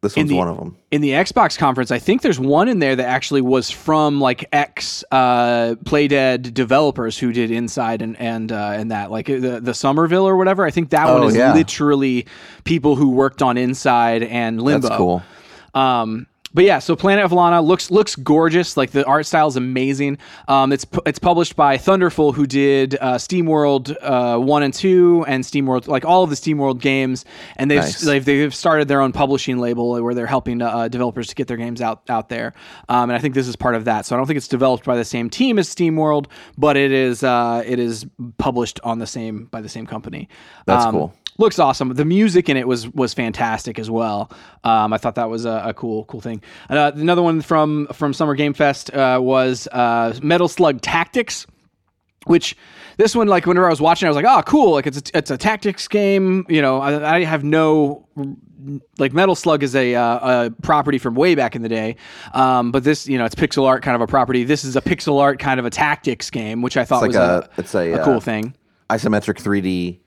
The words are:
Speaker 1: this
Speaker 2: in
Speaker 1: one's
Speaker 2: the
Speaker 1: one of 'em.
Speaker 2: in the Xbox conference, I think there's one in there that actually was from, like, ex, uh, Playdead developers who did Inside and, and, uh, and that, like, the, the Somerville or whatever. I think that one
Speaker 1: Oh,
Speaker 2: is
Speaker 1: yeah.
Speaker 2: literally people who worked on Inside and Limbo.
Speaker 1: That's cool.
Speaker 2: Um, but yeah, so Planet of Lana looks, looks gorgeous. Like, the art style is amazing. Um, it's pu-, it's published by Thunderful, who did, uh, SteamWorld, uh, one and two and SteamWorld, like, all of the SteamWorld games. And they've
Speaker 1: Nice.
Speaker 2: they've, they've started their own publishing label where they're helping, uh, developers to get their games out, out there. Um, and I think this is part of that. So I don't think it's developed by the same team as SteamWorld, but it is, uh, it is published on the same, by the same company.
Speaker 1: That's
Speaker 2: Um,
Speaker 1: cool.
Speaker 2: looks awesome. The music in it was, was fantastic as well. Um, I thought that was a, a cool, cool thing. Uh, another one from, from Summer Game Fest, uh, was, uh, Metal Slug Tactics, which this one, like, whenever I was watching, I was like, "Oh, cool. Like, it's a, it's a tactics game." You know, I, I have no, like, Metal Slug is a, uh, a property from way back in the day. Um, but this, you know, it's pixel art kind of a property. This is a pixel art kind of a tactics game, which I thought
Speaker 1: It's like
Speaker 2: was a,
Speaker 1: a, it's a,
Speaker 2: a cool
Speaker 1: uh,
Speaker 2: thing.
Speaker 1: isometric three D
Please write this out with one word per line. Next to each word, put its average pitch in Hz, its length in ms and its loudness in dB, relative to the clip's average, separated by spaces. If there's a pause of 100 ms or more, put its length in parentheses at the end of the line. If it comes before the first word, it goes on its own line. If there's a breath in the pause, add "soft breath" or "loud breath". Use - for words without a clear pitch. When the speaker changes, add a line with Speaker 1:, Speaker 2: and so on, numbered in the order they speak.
Speaker 1:
this 101 160 -4
Speaker 2:
in 151 40 0
Speaker 1:
one's 151 100 0
Speaker 2:
the 143 60 0
Speaker 1:
one 90 120 0
of 87 120 -8
'em. - 160 -14 (160)
Speaker 2:
in 147 80 0
the 143 100 0
Xbox 170 480 0
conference, 131 320 0
I 123 80 -2
think 202 240 0
there's 190 160 0
one 143 300 2
in 233 100 0
there 135 160 2
that 127 120 -2
actually 131 340 0
was 127 280 2
from, 151 520 0
like, 127 320 -2
ex, - 580 -4
uh, 120 640 2 (100)
Playdead 135 720 0
developers 127 640 0
who 123 140 -2
did 117 180 0
Inside 113 500 -4
and, 113 200 -8
and, 113 320 -6
uh, 104 240 -4
and 110 160 -6
that, 101 180 -6
like, 113 160 -6
the, 127 340 -4
the 120 140 -4
Somerville 165 540 0
or 190 80 2
whatever. 190 280 2
I 156 60 0
think 156 200 -2
that 156 220 4
one 127 100 6
Speaker 1:
Oh, - 40 4
Speaker 2:
is 110 80 2
Speaker 1:
yeah. 127 180 4
Speaker 2:
literally 139 760 2 (360 loud breath)
people 151 320 2
who 139 160 4
worked 135 320 0
on 123 140 2
Inside 123 640 2
and 113 400 -4
Limbo. 135 260 2
Speaker 1:
That's 110 100 -2
cool. 90 240 0 (520 loud breath)
Speaker 2:
Um, 123 540 -2 (260)
but 180 100 6
yeah, 190 140 4
so 156 180 -2
Planet 196 300 2
of 170 40 0
Lana 170 300 4
looks, 170 300 2
looks 202 260 2
gorgeous. 160 580 2
Like, 131 180 0
the 139 120 2
art 147 220 2
style 156 220 2
is 131 80 -4
amazing. 131 600 -2 (320 loud breath)
Um, 135 240 4
it's 139 140 -2
pu-, - 180 -4
it's 151 140 -2
published 170 380 2
by 143 200 4
Thunderful, 170 560 2
who 143 140 0
did, 139 560 2
uh, 127 140 -2
SteamWorld, 147 840 0
uh, 123 380 0
one 143 240 2
and 135 100 -2
two 175 560 4
and 131 160 -2
SteamWorld, 131 440 -2
like, 139 180 -2
all 180 180 4
of 165 60 -2
the 143 60 -4
SteamWorld 139 440 -2
games. 135 460 -2 (300 loud breath)
And 139 140 -2
they've 147 120 4
Speaker 1:
Nice. - 180 -4
Speaker 2:
they've, 143 240 0
they've 143 300 0
started 156 340 0
their 139 140 2
own 131 100 0
publishing 135 460 -2
label 120 440 -2
where 120 120 -2
they're 120 120 -4
helping, 120 360 -4
uh, 117 260 -4
developers 123 400 -6
to - 60 -16
get 139 140 -6
their 120 100 -6
games 120 240 -8
out, 113 260 -6
out 113 220 -4
there. 117 240 -8 (340 loud breath)
Um, 123 220 2
and - 20 0
I 120 60 0
think 131 160 -4
this 131 120 0
is 123 80 -8
part 123 200 -2
of 110 100 -4
that. 110 220 -2
So 123 100 -4
I - 20 0
don't 131 80 -2
think 151 120 -2
it's 123 100 -10
developed 127 380 0
by 127 100 0
the 117 80 -2
same 117 240 -6
team 240 300 0
as 170 100 0
SteamWorld, 156 600 0 (280 loud breath)
but 139 220 2
it 139 140 2
is, 131 300 0
uh, 120 440 0
it 123 120 -4
is 117 280 -4 (320)
published 120 460 -4
on 117 160 -4
the 110 60 -8
same, 113 440 -10
by 113 100 -12
the 107 80 -14
same 113 180 -14
company. - 440 -14 (340 loud breath)
Speaker 1:
That's 123 220 4
Speaker 2:
Um, 113 80 -2
Speaker 1:
cool. 78 200 -4 (260)
Speaker 2:
looks 214 200 2
awesome. 135 340 0
The 143 100 0
music 180 440 4
in 143 80 2
it 127 100 -2
was, 120 220 -2
was 123 260 -2
fantastic 113 640 -4
as 110 120 -10
well. 110 380 -4 (360 loud breath)
Um, 110 280 2
I 110 60 -2
thought 117 160 -4
that 117 160 -4
was 113 140 -8
a, 113 220 -4
a 113 80 -6
cool, 110 320 -8
cool 113 140 -14
thing. 113 220 -12 (260 loud breath)
Uh, 147 260 2
another 170 280 2
one 165 200 2
from, 151 500 0
from 147 200 -2
Summer 147 220 0
Game 143 200 0
Fest, 143 400 0
uh, 131 280 2
was, 127 460 0
uh, 117 540 0
Metal 170 260 2
Slug 147 320 0
Tactics, - 680 -4 (800)
which 175 300 2 (400 loud breath)
this 214 180 2
one, 226 140 2
like, 180 180 2
whenever 180 200 4
I 175 40 4
was 151 100 0
watching, 165 260 2
I 160 40 2
was 147 60 2
like, 143 100 -2
"Oh, 226 200 6
cool. 262 260 4
Like, 139 140 2
it's 143 120 -6
a, 143 200 -4
it's 151 120 -4
a - 60 -4
tactics 208 520 -4
game." 190 600 2
You 156 140 2
know, 131 180 2
I, 147 360 0
I 180 80 2
have 156 200 -2
no, 156 640 2 (920)
like, 135 140 0
Metal 180 220 2
Slug 156 280 0
is 135 140 -2
a, 123 180 2
uh, 120 520 2
a 113 40 -4 (120)
property 143 360 0
from 120 160 -4
way 165 200 4
back 127 200 -2
in 117 80 -8
the 113 60 -6
day. 113 280 -4 (380 loud breath)
Um, 127 380 2
but 131 120 0
this, 147 240 0
you 135 100 -2
know, 120 60 0
it's 113 100 -4
pixel 139 320 0
art 131 160 2
kind 131 120 -2
of 120 60 0
a 117 60 0
property. 127 380 0
This 139 200 -2
is 131 100 -8
a 135 60 2
pixel 147 400 0
art 139 180 2
kind 131 220 -2
of 120 60 -4
a 120 40 -4
tactics 147 600 -4
game, 113 320 -8
which 123 140 -4
I 127 80 0
thought 120 200 0
Speaker 1:
It's 120 100 0
like 98 80 4
Speaker 2:
was 87 220 0
a, - 120 -20
Speaker 1:
a, - 40 -8
it's - 140 -10
a, 85 180 0
Speaker 2:
a 82 120 -2
cool 135 100 4
Speaker 1:
uh, 113 60 -2
Speaker 2:
thing. 110 340 -6 (360)
Speaker 1:
isometric 107 500 -2
three 101 200 -2
D 90 460 -4